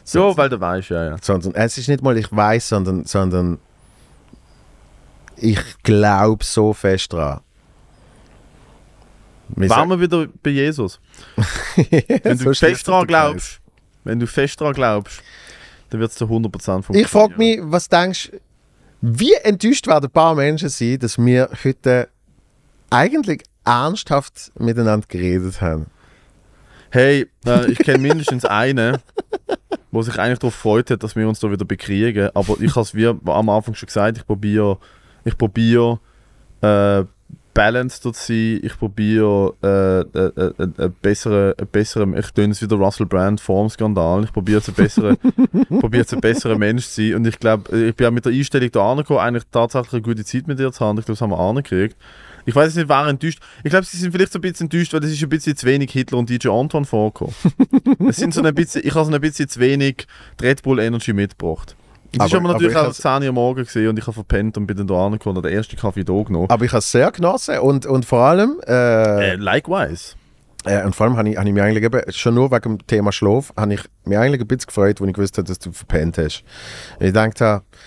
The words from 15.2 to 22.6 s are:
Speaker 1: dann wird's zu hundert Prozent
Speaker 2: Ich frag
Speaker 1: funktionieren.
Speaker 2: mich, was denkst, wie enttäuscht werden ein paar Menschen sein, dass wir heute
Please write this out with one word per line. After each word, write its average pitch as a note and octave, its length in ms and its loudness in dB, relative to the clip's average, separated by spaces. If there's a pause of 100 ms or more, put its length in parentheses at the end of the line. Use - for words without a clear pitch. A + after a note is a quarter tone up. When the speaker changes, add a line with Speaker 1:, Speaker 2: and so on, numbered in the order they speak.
Speaker 1:
dann A2 100 -6
wird's A2+ 140 -4
zu A2 140 -4
hundert A2+ 220 0
Prozent F#2+ 400 -4
Speaker 2:
Ich G3+ 160 4
frag G#3+ 240 4
Speaker 1:
funktionieren. A3 340 0
Speaker 2:
mich, D3+ 60 -6
was E3+ 180 -2
denkst, F3+ 420 0 (720)
wie C#3 320 4 (100)
enttäuscht A3 440 0
werden D3 180 4
ein B2+ 60 -6
paar D#3+ 240 4
Menschen D3 340 0
sein, B2 300 -2
dass A#2+ 180 -4
wir B2 320 4 (140)
heute B2+ 460 0 (840)